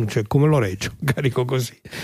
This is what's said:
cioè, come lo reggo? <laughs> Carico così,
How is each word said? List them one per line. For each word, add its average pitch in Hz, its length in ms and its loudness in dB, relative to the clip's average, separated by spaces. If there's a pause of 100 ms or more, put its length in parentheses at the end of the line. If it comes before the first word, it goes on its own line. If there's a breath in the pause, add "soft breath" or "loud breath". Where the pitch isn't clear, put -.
cioè, 110 200 -2
come 143 200 4
lo 151 120 4
reggo? 98 280 -2 (120)
<laughs> - 20 -
Carico 131 440 0
così, 127 340 -4 (240 loud breath)